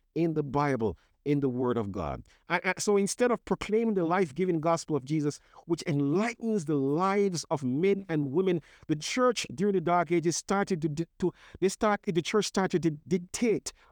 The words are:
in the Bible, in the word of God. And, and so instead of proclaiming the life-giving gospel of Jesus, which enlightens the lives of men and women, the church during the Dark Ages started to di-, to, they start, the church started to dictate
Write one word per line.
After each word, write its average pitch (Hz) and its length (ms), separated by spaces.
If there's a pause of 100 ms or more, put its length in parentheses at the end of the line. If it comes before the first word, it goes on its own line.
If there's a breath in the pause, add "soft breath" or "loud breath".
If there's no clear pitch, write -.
(140)
in 165 180
the 151 100
Bible, 135 540 (280)
in 143 140
the 139 100
word 123 280
of 101 160
God. 73 320 (240 soft breath)
And, 170 160
and 185 180
so 208 140
instead 202 340
of 214 140
proclaiming 214 500
the 180 100
life-giving 175 560
gospel 165 360
of 127 80
Jesus, 147 340 (280 loud breath)
which 170 200
enlightens 185 760
the 156 100
lives 180 720
of 151 140
men 185 460
and 147 240
women, 180 280 (280 loud breath)
the 156 80
church 247 580
during 196 200
the 185 60
Dark 170 300
Ages 170 260
started 190 460
to 165 60
di-, 156 180 (140)
to, 175 120 (280 loud breath)
they 185 80
start, 208 360
the 175 160
church 202 260
started 185 360
to 165 80 (160)
dictate 180 680 (200 soft breath)